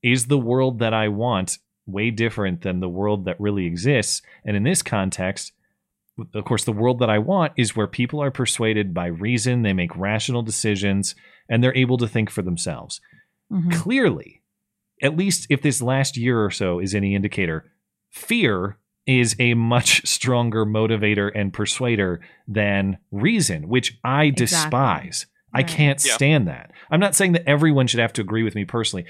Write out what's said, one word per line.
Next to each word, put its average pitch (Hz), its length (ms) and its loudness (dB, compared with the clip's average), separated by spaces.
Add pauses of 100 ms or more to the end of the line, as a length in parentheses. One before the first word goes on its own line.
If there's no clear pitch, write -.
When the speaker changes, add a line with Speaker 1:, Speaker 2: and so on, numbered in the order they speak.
Speaker 1:
is 123 260 2
the 143 100 2
world 127 400 0
that 113 160 0
I 107 140 2
want 104 500 -2 (280)
way 104 240 -2
different 104 520 -2
than 90 180 -2
the 92 80 -4
world 98 380 -2
that 90 140 -6
really 101 260 0
exists? 104 560 0 (220)
And 104 120 -2
in 101 60 0
this 160 200 2
context, 95 720 -4 (840)
of 110 100 -6
course, 113 200 -2
the 113 80 -2
world 117 280 0
that 117 100 2
I 107 80 4
want 160 380 0
is 117 200 0
where 107 100 0
people 131 360 -4
are 139 80 0
persuaded 110 640 0
by 87 120 -2
reason, 113 560 0
they 101 100 2
make 87 240 0
rational 107 460 -2
decisions, 101 720 0 (360)
and 117 120 4
they're 127 140 2
able 127 220 2
to 117 100 0
think 110 220 0
for 101 120 -6
themselves. - 580 -6 (520)
Speaker 2:
Mm-hmm. 175 180 0
Speaker 1:
Clearly, 165 720 0 (580)
at 151 160 2
least 190 320 0
if 139 140 2
this 143 180 0
last 131 360 0
year 117 280 2
or 95 60 0
so 90 300 -2
is 95 140 -2
any 98 200 0
indicator, 98 560 -2 (400)
fear 104 680 -2 (280)
is 123 320 4
a 120 160 2
much 117 500 2
<laughs> - 20 -
stronger 117 600 0
motivator 107 680 2
and 101 180 -2
persuader 104 680 -2 (280)
than 101 500 0 (140)
reason, 101 560 0
which 123 360 0
I 139 200 2
Speaker 2:
Exactly. 135 220 2
Speaker 1:
despise. 127 800 -2 (280)
I 127 60 0
Speaker 2:
Right. 151 80 2
Speaker 1:
can't 143 360 2
Speaker 3:
Yeah. 127 80 0
Speaker 1:
stand 135 360 2
that. - 240 -12 (180)
I'm 160 100 2
not 196 140 2
saying 185 180 4
that 170 160 2
everyone 143 380 4
should 117 140 0
have 117 140 0
to 117 60 -4
agree 110 220 -2
with 107 120 -2
me 101 120 -2
personally, 101 440 -4